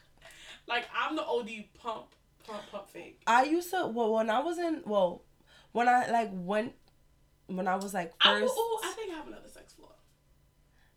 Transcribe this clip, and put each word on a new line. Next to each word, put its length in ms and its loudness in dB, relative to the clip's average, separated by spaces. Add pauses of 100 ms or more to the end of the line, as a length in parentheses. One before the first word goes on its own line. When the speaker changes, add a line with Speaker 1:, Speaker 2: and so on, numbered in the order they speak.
(680)
Speaker 1:
Like, 160 -2 (100)
I'm 220 0
the 100 -2
O 160 0
D 280 -12 (120)
pump, 320 -8 (320)
pump, 240 -8
pump 200 -12
fake. 360 -18
Speaker 2:
I 180 6
used 260 0
to, 160 0
well, 260 0
when 180 2
I 100 2
was 180 -2
in, 260 -2
well, 380 2 (500)
when 160 2
I, 220 4
like, 220 2
went, 420 -2 (720)
when 200 -4
I 80 4
was, 160 -6
like, 280 -4
Speaker 1:
I, 200 6
Speaker 2:
first 160 2
Speaker 1:
oh, 280 0
I 80 -4
think 200 -8
I 40 -8
have 100 -12
another 260 -16
sex 220 -20
flaw. 140 -20 (1080)